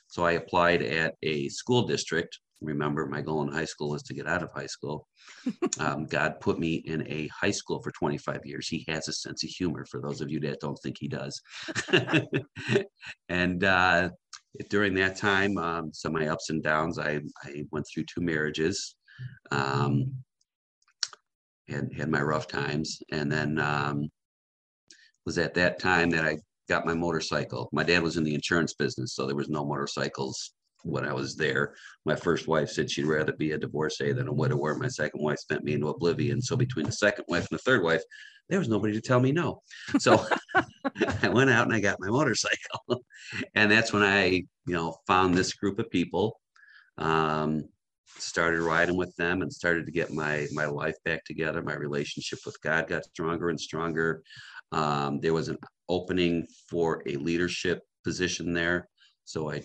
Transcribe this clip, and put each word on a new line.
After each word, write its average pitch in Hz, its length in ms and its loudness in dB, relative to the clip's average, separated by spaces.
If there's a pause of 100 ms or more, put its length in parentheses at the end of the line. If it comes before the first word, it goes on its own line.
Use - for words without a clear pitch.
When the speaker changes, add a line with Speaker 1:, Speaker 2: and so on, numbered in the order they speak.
Speaker 1:
So - 180 -2
I 85 80 4
applied 87 500 4
at 78 400 0
a 73 260 -2
school 120 400 0
district. 80 500 -2 (220)
Remember, 73 460 -2
my 71 160 -6
goal 76 200 -2
in 71 60 -2
high 76 160 -4
school 76 260 -6
was 71 140 -6
to 67 100 -12
get 69 140 -8
out 85 160 0
of 73 80 -12
high 69 140 -8
school. - 420 -8 (360)
Speaker 2:
<laughs> - 360 -4
Speaker 1:
Um, 73 260 0
God 78 340 0
put 95 180 0
me 82 160 0
in 80 360 -4
a 78 180 -4
high - 220 0
school 76 320 -6
for 76 100 -6
twenty-five 71 520 -4
years. 71 240 -10
He 80 200 -4
has 78 200 -4
a 76 40 -6
sense - 300 -8
of 78 80 -6
humor, 71 400 -4
for 65 120 -8
those 73 180 -6
of 73 100 -6
you 76 100 -4
that 71 200 -4
don't 76 220 -6
think 69 180 -8
he 73 80 -8
does. 69 320 -8 (480)
<laughs> - 340 2 (1080)
And, 90 360 0
uh, 90 460 6 (580)
during 101 260 2
that 92 220 2
time, 98 400 2
um, 82 380 -2
so - 160 -6
my 78 180 0
ups 78 220 -4
and 80 120 0
downs, 78 360 0
I, 76 220 -2 (220)
I 71 280 -10
went 76 180 -4
through 82 160 -6
two - 160 -8
marriages, 78 760 -2 (540)
um, 69 640 0 (1600)
had, 71 280 -4
had 73 140 -2
my 76 100 4
rough 76 280 0
times. 73 500 -2 (120)
And 73 220 -2
then, 76 260 0
um, 73 500 0 (1160)
was 82 140 -2
at 78 160 0
that 87 240 4
time 87 320 4
that 82 140 2
I 76 140 0 (300)
got 82 180 2
my 82 80 2
motorcycle. 78 760 -2
My 71 120 2
dad 85 180 6
was 82 140 0
in 82 80 2
the 76 100 0
insurance 78 400 2
business, 65 400 -2
so 65 120 -2
there 69 100 -2
was 69 120 -4
no 73 160 -2
motorcycles 69 880 -4 (320)
when 69 200 -4
I 71 80 -4
was 65 240 -4
there. 71 380 0 (300)
My 76 120 2
first 80 320 0
wife 78 220 2
said 73 200 -2
she'd 71 160 -2
rather 76 260 2
be 78 200 -2
a 76 60 -4
divorcee 71 540 -2
than 69 160 0
a 76 40 -2
widower. 76 420 2
My 78 140 -2
second 76 340 -4
wife 73 160 0 (100)
sent 76 140 -2
me 76 120 0
into 73 140 0
oblivion. 73 540 0
So 82 140 0
between - 300 0
the - 60 -2
second - 360 2
wife 87 220 0
and 82 80 -2
the - 40 -8
third 123 220 6
wife, 82 180 4 (460)
there 185 100 2
was 151 100 0
nobody 107 260 2
to 110 60 0
tell 123 200 4
me 131 120 4
no. 151 300 -2 (360)
So - 260 6 (300)
<laughs> - 680 0
I 110 60 4
went 127 220 6
out 117 160 6
and - 80 2
I 110 60 4
got 98 200 0
my 92 80 -4
motorcycle. 113 800 0
<laughs> - 160 0 (500)
And 107 160 6
that's 110 220 6
when 104 100 4
I, 98 240 6
you 90 480 0
know, 82 220 -2 (100)
found 92 280 6
this 90 200 2
group 98 240 -2
of 113 120 -4
people, 90 480 0 (600)
um, 78 640 2 (560)
started 85 420 0
riding 85 360 2
with 90 200 -2
them 90 240 0
and 80 100 -4
started 85 360 0
to 76 60 -10
get 82 200 0
my, 76 400 -2
my 76 140 0
life 76 380 -4
back 82 200 -2
together. 80 380 -4
My 69 120 -4
relationship 73 680 -4
with - 160 -12
God 80 280 0
got 82 160 -2
stronger 85 440 -2
and 80 120 0
stronger. 80 640 -2 (500)
Um, 71 480 0
there 80 120 2
was 78 160 0
an - 80 -4 (320)
opening 87 580 2 (220)
for 82 380 0
a 73 100 -4
leadership 85 640 0 (240)
position 87 480 -2
there. 85 360 0 (360)
So 78 260 -6
I, 73 140 -6